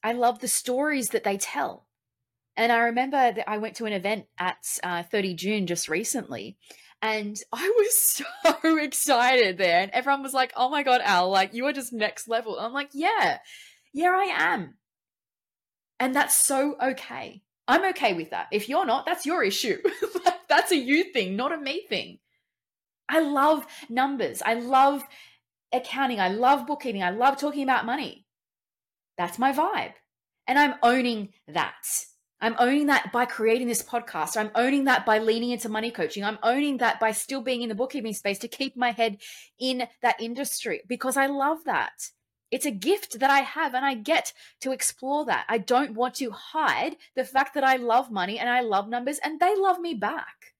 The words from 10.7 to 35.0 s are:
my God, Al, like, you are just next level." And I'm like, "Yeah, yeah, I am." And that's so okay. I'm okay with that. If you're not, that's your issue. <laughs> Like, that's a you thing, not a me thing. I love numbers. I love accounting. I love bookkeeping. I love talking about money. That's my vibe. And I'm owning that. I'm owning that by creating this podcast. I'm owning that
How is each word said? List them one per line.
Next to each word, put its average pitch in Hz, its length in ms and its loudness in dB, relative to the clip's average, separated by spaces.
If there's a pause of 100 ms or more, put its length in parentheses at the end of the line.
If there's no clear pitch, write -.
my 285 140 -2
God, 254 200 4
Al, 185 260 4
like, 196 240 2
you 240 140 -4
are 294 60 0
just 254 200 -8
next 214 340 -4
level." 226 300 -4
And 208 80 -6
I'm 233 80 -8
like, 277 200 -4
"Yeah, 285 460 0 (540)
yeah, 339 180 2
I 370 260 0
am." 247 380 -2 (1200)
And 262 140 0
that's 285 220 2
so 285 460 2
okay. - 640 -6 (240)
I'm 320 240 4
okay 269 220 0
with 165 180 -6
that. - 200 -6
If 208 160 -2
you're 339 180 0
not, 240 200 0
that's 339 200 -4
your 320 180 0
issue. 196 400 -2
<laughs> 392 60 2 (360)
Like, 349 240 0
that's 311 220 4
a 349 60 4
you 294 360 0
thing, 196 220 0
not 262 180 -2
a 330 40 -6
me 294 300 -8
thing. - 320 -6 (880)
I 320 140 4
love 294 440 2 (220)
numbers. 240 540 -2
I 226 140 2
love 262 480 4 (680)
accounting. 247 480 -2
I 185 100 2
love 240 360 2
bookkeeping. 247 380 -4
I 180 80 0
love 254 260 4
talking 277 260 -4
about 247 220 0
money. 240 400 -6 (920)
That's 175 180 -4
my 262 140 2
vibe. 302 400 -2 (560)
And 262 100 2
I'm 294 240 4
owning 233 520 2 (160)
that. - 560 -4 (340)
I'm 226 180 0
owning 269 280 4
that 262 260 2
by 247 140 2
creating 240 420 2
this 226 160 -2
podcast. 233 540 -4
I'm 214 180 -2
owning 269 300 2
that 254 200 2